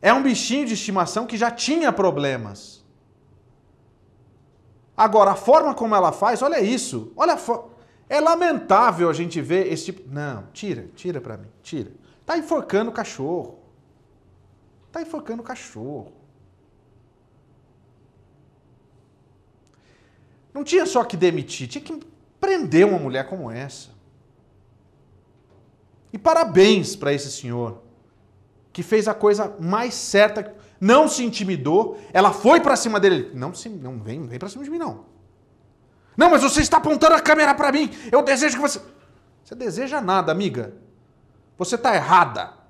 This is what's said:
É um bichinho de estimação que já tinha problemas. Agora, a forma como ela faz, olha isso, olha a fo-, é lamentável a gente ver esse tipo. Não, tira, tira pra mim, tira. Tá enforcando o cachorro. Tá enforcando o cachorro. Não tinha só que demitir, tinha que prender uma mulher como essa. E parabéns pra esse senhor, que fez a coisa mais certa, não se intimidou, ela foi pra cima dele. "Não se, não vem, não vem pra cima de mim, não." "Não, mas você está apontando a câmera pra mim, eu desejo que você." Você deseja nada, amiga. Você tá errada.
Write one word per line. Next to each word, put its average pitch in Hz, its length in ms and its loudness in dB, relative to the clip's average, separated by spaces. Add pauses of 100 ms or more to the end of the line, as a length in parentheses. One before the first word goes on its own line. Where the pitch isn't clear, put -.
É 202 120 6
um 269 80 2
bichinho 262 460 -2
de 220 80 -4
estimação 190 500 -4
que 240 100 -10
já 226 140 0
tinha 277 420 -2
problemas. 139 920 -4 (2000)
Agora, 202 360 6
a 185 40 0
forma 294 380 4
como 220 220 -2
ela 180 160 4
faz, 220 320 -2
olha 294 180 0
isso, 190 540 -4
olha 330 180 0
a 285 40 -2
fo-, - 340 -8 (360)
é 285 120 0
lamentável 254 920 2
a 156 40 0
gente 165 280 -6
ver 160 320 -2
esse 160 120 -8
tipo. 175 220 -14
Não, 135 460 -10
tira, 131 420 -10
tira 170 240 -10
pra 113 180 -14
mim, 101 100 -20 (160)
tira. 127 280 -10 (320)
Tá 330 140 -4
enforcando 247 540 -2
o - 20 -16
cachorro. 160 640 -8 (1300)
Tá 339 100 -12
enforcando 277 400 -10
o 226 40 -16
cachorro. 131 680 -14 (4000)
Não 285 100 -8
tinha 320 220 2
só 247 180 0
que 226 140 -8
demitir, 156 500 -2
tinha 285 160 -14
que 320 160 -14 (400)
prender 240 460 2
uma 196 140 0
mulher 135 280 -6
como 165 220 -12
essa. 123 400 -14 (2250)
E 220 60 -10
parabéns 202 760 4
pra 143 160 -4
esse 139 200 -4
senhor, 120 500 -8 (920)
que 180 120 -10
fez 214 240 2
a 214 60 -2
coisa 208 440 0
mais 208 360 -4
certa, 208 600 0 (280)
não 254 260 8
se - 160 -4
intimidou, 190 720 -2 (140)
ela 190 220 4
foi 302 260 6
pra 269 160 2
cima 214 240 -2
dele. 185 340 2
"Não 135 200 -10
se, - 160 -16
não 131 280 -14
vem, 113 220 -12
não 147 80 -12
vem 120 100 -14
pra 180 120 -12
cima 254 160 -14
de 277 40 -14
mim, 330 80 -8
não." - 280 -10 (1120)
"Não, 320 120 6
mas 294 120 4
você 277 180 0
está 311 160 0
apontando 311 400 4
a 311 60 2
câmera 302 340 4
pra 294 160 0
mim, 285 180 -2 (220)
eu 277 100 6
desejo 269 360 0
que 262 40 -6
você." 285 200 -4 (640)
Você - 100 -20
deseja 254 460 -6
nada, 185 280 0
amiga. 156 460 -4 (840)
Você 226 200 -4
tá 226 180 0
errada. 143 580 2 (160)